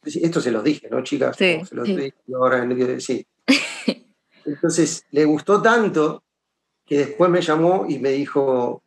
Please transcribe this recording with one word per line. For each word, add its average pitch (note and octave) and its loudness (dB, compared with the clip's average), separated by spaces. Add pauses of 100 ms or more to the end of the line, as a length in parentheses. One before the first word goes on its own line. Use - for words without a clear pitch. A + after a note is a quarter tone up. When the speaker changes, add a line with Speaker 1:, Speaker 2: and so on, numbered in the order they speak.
Speaker 1:
Esto E3 -2
se B2 -2
los A2 -2
dije, D3 -2
¿no, B2+ -2
chicas? B2+ -2
Speaker 2:
Sí, F#3 2
Speaker 1:
Como E3 -6
se - -18
los A#2+ -6
Speaker 2:
sí. G#3 -2
Speaker 1:
estoy D3 -2
diciendo B2+ -10
ahora B2+ 2
en B2 -2
el, B2+ -2
sí. - -6 (200)
Speaker 2:
<laughs> - -2 (380)
Speaker 1:
Entonces, D#3 0
le D3 4
gustó D#3 2
tanto F#3 2 (640)
que C#3+ 0
después D3 2
me F3 4
llamó E3+ 2
y C#3+ -4
me C3 -2
dijo C3+ 0